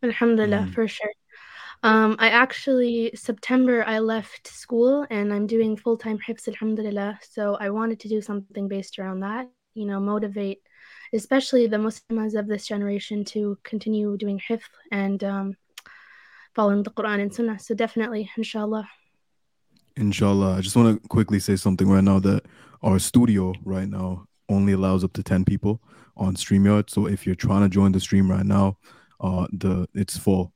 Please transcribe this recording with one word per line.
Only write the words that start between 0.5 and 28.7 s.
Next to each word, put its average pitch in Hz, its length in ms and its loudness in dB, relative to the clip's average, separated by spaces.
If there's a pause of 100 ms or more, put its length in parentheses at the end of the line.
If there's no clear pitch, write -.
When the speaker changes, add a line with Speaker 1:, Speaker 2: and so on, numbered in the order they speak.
Speaker 2:
Mm. 185 60 -10
Speaker 1:
for 226 140 -2
sure. 208 240 -8 (720)
Um, 220 360 4
I 226 120 4
actually, 240 840 2
September, 240 720 0
I 220 120 0
left 220 480 -4
school, 254 640 0
and 208 240 -2
I'm 208 120 -2
doing 220 300 0
full-time 220 500 -4
hifz, 226 220 -10
alhamdulillah. 208 720 -6 (100)
So 202 320 -4
I 208 80 -4
wanted 220 320 -4
to 214 80 -14
do 214 140 -2
something 202 460 -8
based 196 300 -8
around 190 220 -8
that, 226 300 -8 (240)
you 220 100 -8
know, 196 160 -4
motivate, 202 640 -4 (500)
especially 254 540 2
the 214 120 0
Muslims 220 560 -4
of 208 120 -2
this 208 200 -6
generation 202 580 -4 (100)
to 208 280 -4
continue 208 540 -4
doing 196 320 -4
hifz 226 220 -6 (200)
and, 196 340 -2
um, 196 320 -4 (1000)
following 202 300 2
the 214 60 -10
Quran 208 300 -2
and 202 140 -4
Sunnah. 226 240 -2
So - 160 -6
definitely, 220 640 -2
inshallah. 214 520 -4 (1080)
Speaker 2:
Inshallah. 98 600 2
I 95 40 -2
just 98 160 -2
wanna 113 220 6 (100)
quickly 104 300 2
say 98 180 0
something 95 320 2
right 98 140 6
now, 98 180 6
that 98 240 2 (380)
our 95 160 2
studio 101 540 2 (120)
right 95 240 -4
now 92 380 -6 (220)
only 98 240 4
allows 95 320 2
up 92 100 -2
to 98 80 -6
ten 92 220 2
people 101 360 0 (360)
on 95 180 0
StreamYard. 101 560 4
So 101 160 0
if 101 200 -4
you're 92 80 0
trying 98 280 0
to 101 60 4
join 98 240 4
the 92 80 2
stream 95 300 2
right 95 140 0
now, 98 340 2 (420)